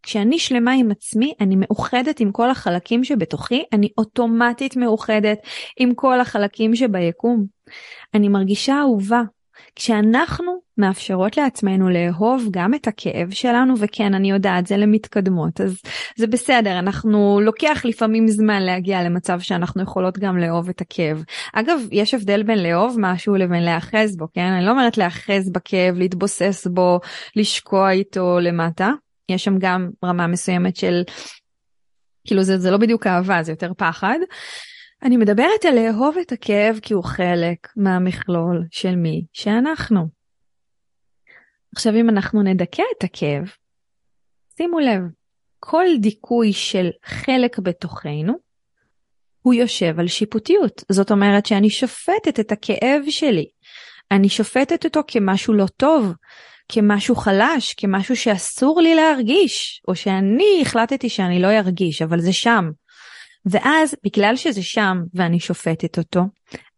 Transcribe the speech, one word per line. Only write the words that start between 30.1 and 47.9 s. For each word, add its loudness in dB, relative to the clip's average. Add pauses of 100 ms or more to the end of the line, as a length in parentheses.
מסוימת -2
של... 0 (1200)
כאילו, 2
זה, 0
זה 0
לא 2
בדיוק 2
אהבה, 0
זה -6
יותר -8
פחד. -2 (840)
אני 4
מדברת 2
על 4
לאהוב 2
את -6
הכאב 0
כי -4
הוא 0
חלק -2
מהמכלול 0
של -4
מי -2
שאנחנו. 0 (1700)
עכשיו, 0
אם 4
אנחנו 0
נדכא 0 (140)
את -6
הכאב, -4 (1120)
שימו -2
לב, 0 (580)
כל 0 (140)
דיכוי 0
של -2 (160)
חלק -2
בתוכנו, -6 (1080)